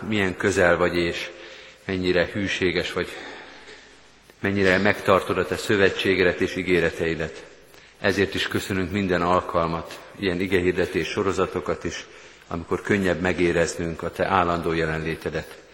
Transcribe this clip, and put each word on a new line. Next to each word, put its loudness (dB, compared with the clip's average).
milyen 0
közel 4
vagy 2
és -2
mennyire 2
hűséges -2
vagy, -4
mennyire 4
megtartod 4
a 2
Te -2
szövetségedet 4
és -2
ígéreteidet. 0
Ezért 2
is -2
köszönünk -4
minden 0
alkalmat, 0
ilyen -2
igehirdetés 0
sorozatokat -2
is, -8
amikor -6
könnyebb 0
megéreznünk 0
a -6
Te -4
állandó 2
jelenlétedet. -4